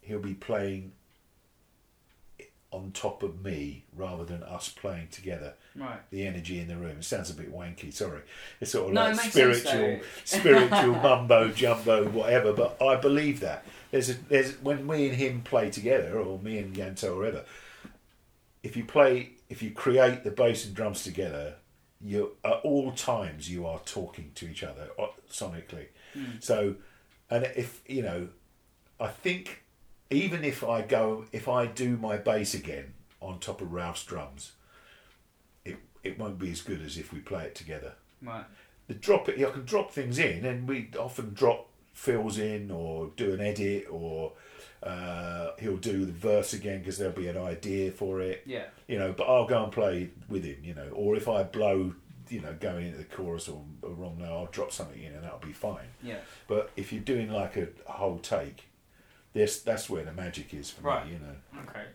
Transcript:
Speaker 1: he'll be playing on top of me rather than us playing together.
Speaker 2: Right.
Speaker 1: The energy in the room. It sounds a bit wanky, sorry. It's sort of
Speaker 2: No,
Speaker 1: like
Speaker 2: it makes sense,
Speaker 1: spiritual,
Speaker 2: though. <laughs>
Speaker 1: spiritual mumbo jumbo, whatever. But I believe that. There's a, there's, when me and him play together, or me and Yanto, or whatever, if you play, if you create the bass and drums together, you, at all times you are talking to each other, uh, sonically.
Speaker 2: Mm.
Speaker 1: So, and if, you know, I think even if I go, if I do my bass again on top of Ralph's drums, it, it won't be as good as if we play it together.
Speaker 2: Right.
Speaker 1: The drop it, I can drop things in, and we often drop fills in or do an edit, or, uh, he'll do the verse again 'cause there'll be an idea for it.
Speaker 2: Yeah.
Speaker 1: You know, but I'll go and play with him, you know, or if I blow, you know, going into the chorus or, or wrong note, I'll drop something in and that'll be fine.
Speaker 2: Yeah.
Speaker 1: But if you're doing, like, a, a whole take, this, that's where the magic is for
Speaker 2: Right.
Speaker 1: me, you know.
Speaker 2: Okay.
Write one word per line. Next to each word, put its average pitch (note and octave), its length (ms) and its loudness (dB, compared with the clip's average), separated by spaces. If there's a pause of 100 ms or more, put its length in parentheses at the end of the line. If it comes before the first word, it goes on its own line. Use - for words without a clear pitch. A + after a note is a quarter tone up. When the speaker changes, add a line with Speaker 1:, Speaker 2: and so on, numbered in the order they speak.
Speaker 1:
he'll G#2 200 -6
be F#2+ 140 -4
playing G2 560 -4 (1800)
on F#2+ 220 -8
top - 320 -4
of F2+ 180 -6
me C#2+ 440 -6 (100)
rather F2 300 -6
than E2+ 180 -8
us F2 240 -10
playing F2 400 -8
together. E2+ 460 -10 (200)
Speaker 2:
Right. C3+ 260 -10 (100)
Speaker 1:
The G2 180 -6
energy F2 320 -6
in E2 80 -6
the E2+ 80 -8
room. E2 240 -8
It E2 60 -10
sounds F#2 240 -4
a D#2+ 40 -8
bit D#2+ 200 -12
wanky, F2 400 -10
sorry. E2+ 280 -6 (380)
It's - 120 -6
sort F#2+ 180 0
of - 40 2
Speaker 2:
No, A2+ 100 6
Speaker 1:
like A2 100 4
Speaker 2:
it - 20 2
makes A3 180 -2
sense, B2 280 10
Speaker 1:
spiritual, A#2 260 2 (100)
Speaker 2:
though. - 40 -10 (120)
<laughs> - 120 -14
Speaker 1:
spiritual F3 680 8
mumbo A#2+ 540 8
jumbo, A2 600 4
whatever. A2 420 6
But A2+ 300 2
I C3 160 8
believe C#3+ 420 4
that. - 260 -4 (260)
There's B2+ 180 2
a, B2 60 0
there's, C3+ 360 4 (100)
when C#3 240 0
me D3 220 2
and C3 80 0
him B2+ 280 0
play A2 280 2
together, A2 480 2
or F#2+ 200 -4
me A2 200 -6
and F#2+ 160 -6
Yanto, F#2+ 380 -4
or F#2 60 -4
whatever, A2 260 -2 (1160)
if A#2 120 -8
you A#2+ 80 -2
play, B2+ 480 6 (160)
if - 160 -10
you G#2+ 80 -4
create B2 540 6
the G#2 60 0
bass A#2+ 340 4
and F#2+ 100 -10
drums G#2 300 -2
together, D#2 500 -4 (460)
you, G2+ 420 -2
at - 200 4
all C#3+ 280 2
times E2+ 580 -4
you F2 160 -4
are D#2+ 200 -4
talking E2 500 -8
to E2+ 140 -12
each D#2+ 140 -10
other, D2 260 -12 (100)
uh, G#2 60 0 (260)
sonically. E3+ 560 -10 (300)
Speaker 2:
Mm. A#2+ 260 -10
Speaker 1:
So, G#2 320 2 (540)
and A#2+ 160 2 (100)
if, A#2+ 320 -6
you C3 160 -2
know, F2+ 240 -4 (720)
I A2 80 -4
think - 560 -6 (460)
even E3 360 0
if C3+ 180 -2
I A#2 200 0
go, A2 500 2
if A2+ 160 -6
I B2 160 4
do B2 320 0
my A2 200 -2
bass G#2+ 360 2
again C#2+ 400 -8 (260)
on F#2 200 -10
top - 220 -8
of F2 120 -8
Ralph's F2 320 -6
drums, C#2 480 -12 (1120)
it, - 120 -12 (260)
it F#2+ 140 -6
won't G2+ 220 -6
be F2+ 120 -4
as D#2+ 100 -8
good E2+ 200 -8
as D2+ 160 -10
if D#2+ 140 -12
we D#2 80 -10
play E2+ 240 -8
it - 120 -10
together. D2+ 380 -12 (280)
Speaker 2:
Right. A2+ 240 -12 (420)
Speaker 1:
The A#2+ 60 -8
drop - 340 2
it, C3+ 180 2
I C3+ 60 0
can C3 140 -10
drop G3+ 260 0
things B2 260 -4
in, A2 280 0
and B2+ 220 -2
we B2 300 -4
often A2+ 360 -6
drop A#2 340 4 (260)
fills A2 440 0
in G#2 340 -4
or E2 360 -4 (100)
do G2+ 160 0
an G2 80 -2
edit, G2+ 480 0
or, D#2+ 420 -6 (500)
uh, F2 760 -6
he'll G#2+ 160 -2
do F#2+ 300 0
the F2 80 -6
verse G2+ 400 4
again G2 320 -4
'cause F#2 120 -6
there'll F#2+ 160 0
be F2+ 140 -4
an F2 100 -4
idea F#2 540 -2
for F#2+ 300 -4
it. F#2 240 -4
Speaker 2:
Yeah. B2 220 -8 (200)
Speaker 1:
You A2+ 120 -2
know, F#2+ 120 0
but - 160 -2
I'll B2+ 200 6
go A#2+ 160 4
and G2 100 -6
play F2+ 380 0 (180)
with F#2+ 160 -4
him, C#2 180 -8
you E2+ 100 -8
know, C#2+ 180 -10
or G#2 260 2
if G#2 100 -2
I G#2 160 2
blow, F#2+ 520 2 (340)
you A#2 100 -6
know, D2+ 140 -10
going F2 320 -4
into D2+ 140 -8
the D#2 40 -12
chorus E2+ 460 -8
or, D2+ 120 -12 (200)
or - 80 -10
wrong F2 300 -10
note, E2+ 120 -8
I'll E2+ 220 -4
drop - 180 -4
something D2+ 320 -10
in D2+ 120 -14
and D#2 100 -14
that'll - 140 -12
be D#2 120 -14
fine. - 360 -8 (140)
Speaker 2:
Yeah. A2+ 180 -10 (280)
Speaker 1:
But G#2+ 300 0
if G2 160 -6
you're G#2+ 80 -6
doing, A2+ 280 0
like, G2+ 280 -2
a, F2 100 -2 (200)
a - 60 -12
whole F2+ 260 -2
take, - 460 -4 (680)
this, G#2 280 2
that's A2 280 -2
where E2 140 -4
the D#2+ 100 -10
magic F2 400 -8
is D2 180 -10
for - 100 -18
Speaker 2:
Right. C3+ 240 0
Speaker 1:
me, E2 80 -10
you E2+ 60 -10
know. D2 500 -16
Speaker 2:
Okay. G#2+ 240 -12